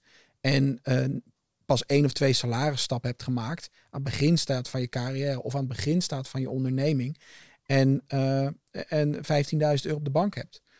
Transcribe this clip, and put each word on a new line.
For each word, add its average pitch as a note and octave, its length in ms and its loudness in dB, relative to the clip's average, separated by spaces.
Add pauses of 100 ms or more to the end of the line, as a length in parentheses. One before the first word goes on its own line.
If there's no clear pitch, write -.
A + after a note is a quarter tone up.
(400)
en, C3+ 420 2
eh, C3 220 2 (600)
pas C3 200 2
één C#3+ 180 4
of C3 80 2
twee C#3 200 2
salarisstappen B2 800 -2
hebt - 120 -10
gemaakt B2+ 500 -4
aan - 300 -12
het - 0 -
begin C#3+ 360 4
staat B2+ 300 -2
van C3 120 -4
je B2 80 -2
carrière C3+ 540 -4
of A2+ 120 -6
aan C#3 60 -2
het C3+ 160 -2
begin E3+ 260 0
staat C3+ 260 -6
van C3+ 120 -6
je C3 100 -4
onderneming C3 680 0 (480)
en, C3+ 400 4
eh, C3+ 400 0 (420)
en D3 360 0
vijftienduizend D3 640 2
euro D#3 120 -2
op D3+ 60 -6
de C#3+ 60 -4
bank F3 240 2
hebt. - 280 -12 (180)